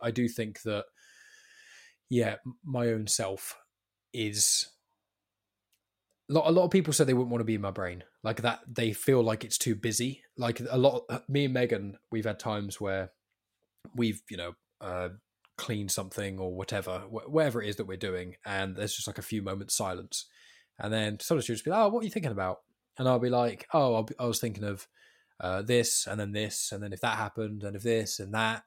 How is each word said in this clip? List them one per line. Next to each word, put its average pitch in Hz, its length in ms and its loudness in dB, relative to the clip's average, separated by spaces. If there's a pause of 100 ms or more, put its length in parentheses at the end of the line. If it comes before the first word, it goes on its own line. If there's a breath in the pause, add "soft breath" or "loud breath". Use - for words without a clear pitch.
I 120 80 -2
do 120 180 2
think 110 360 -6
that, 104 220 -2 (1200 loud breath)
yeah, 113 340 2
m-, 127 220 -12
my 123 220 0
own 110 180 0
self 98 520 -4 (540)
is, 104 580 0 (1600)
a - 20 4
lot, 156 140 6
a 160 40 8
lot 180 120 8
of 175 80 2
people 160 200 6
say 151 120 6
they 131 100 4
wouldn't 123 180 4
wanna 117 120 0
be 110 100 0
in 104 80 0
my 98 80 -2
brain, 90 340 -4 (200)
like, 110 180 -2
that 117 260 0
they 117 240 0
feel 127 300 4
like 110 220 2
it's - 160 -2
too 113 160 2
busy. 120 480 -2 (120)
Like, 117 320 -2
a 127 120 2
lot, 127 240 6 (260)
me 143 160 4
and 131 80 2
Megan, 113 460 0 (100)
we've 110 160 -2
had 107 140 -4
times 104 420 -4
where 95 300 -2 (840)
we've, 113 360 0
you 98 60 -12
know, 87 160 -6 (280)
uh, 90 280 -4 (480)
cleaned 104 340 -4
something 98 480 -4
or 92 160 -4
whatever, 95 440 -4
wh-, 110 300 -10
whatever 143 320 2
it 104 60 -4
is 104 80 -2
that 107 100 -4
we're 92 120 -8
doing, 90 380 -6 (100)
and 95 320 -2
there's 101 180 -4
just, - 120 -6
like, 101 100 -8
a 104 40 -6
few 107 200 -4
moments 98 340 -4
silence. - 500 -4 (540 soft breath)
And 107 140 -2
then 107 260 0
sometimes 151 260 0
she'll 117 100 -2
just - 100 -6
be 151 60 0
like, 214 100 4
"Oh, 208 80 6
what 233 100 0
are 220 60 -2
you 196 40 -2
thinking 160 220 -2
about?" 95 280 -2 (380)
And 131 120 2
I'll 127 100 6
be 123 100 2
like, 120 440 2
"Oh, 135 220 6
I'll 110 80 2
be, 110 140 -8
I - 60 -6
was 117 160 0
thinking 104 240 -4
of, 101 240 -6 (540 soft breath)
uh, 92 200 -2
this, 117 460 2
and 107 100 -4
then 101 140 -4
this, 104 400 -4
and 101 100 -8
then 104 120 -8
if 90 80 -10
that 113 160 0
happened, 107 460 -4
and 101 120 -6
if 98 80 -8
this, 113 360 0
and 98 140 -8
that, 110 340 0